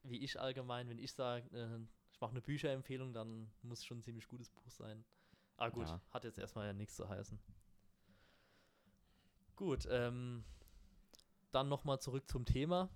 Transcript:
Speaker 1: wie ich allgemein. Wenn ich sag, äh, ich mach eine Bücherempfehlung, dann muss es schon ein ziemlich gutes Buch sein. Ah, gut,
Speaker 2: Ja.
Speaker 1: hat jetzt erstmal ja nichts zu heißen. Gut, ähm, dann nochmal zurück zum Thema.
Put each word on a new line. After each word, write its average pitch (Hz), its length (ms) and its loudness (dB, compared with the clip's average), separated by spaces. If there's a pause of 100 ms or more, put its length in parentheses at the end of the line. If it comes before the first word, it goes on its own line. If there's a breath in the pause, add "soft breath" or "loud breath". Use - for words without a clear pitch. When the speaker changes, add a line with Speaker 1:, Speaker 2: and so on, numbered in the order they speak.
Speaker 1:
wie 123 160 -4
ich 135 200 -2
allgemein. 123 500 -2
Wenn 117 100 -4
ich 131 140 -6
sag, 123 400 0
äh, 113 260 -4 (320)
ich - 100 -20
mach 117 100 0
eine 123 100 -2
Bücherempfehlung, 135 720 0
dann 110 360 -6 (140)
muss 120 160 -6
es - 60 -8
schon 120 140 -6
ein 110 40 -10
ziemlich 117 240 -8
gutes 123 240 -12
Buch - 180 -20
sein. 110 340 -10 (540 soft breath)
Ah, 117 120 4
gut, 87 180 -2
Speaker 2:
Ja. 85 120 -2 (120)
Speaker 1:
hat 123 140 -4
jetzt 113 120 -6
erstmal 104 300 -2
ja 101 60 0
nichts 104 220 -6
zu - 140 -4
heißen. 101 300 -4 (2250 soft breath)
Gut, 156 340 2
ähm, 120 540 2 (1080 loud breath)
dann 135 180 6
nochmal 139 300 4
zurück 135 300 0
zum 127 160 2
Thema. 180 500 6